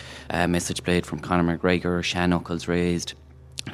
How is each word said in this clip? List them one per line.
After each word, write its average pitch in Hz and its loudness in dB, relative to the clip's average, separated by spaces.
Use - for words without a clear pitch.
a 87 0
message 87 0
played 87 2
from - -6
Conor 85 2
McGregor, 87 2
Shan 90 2
Knuckles 85 0
raised. 87 0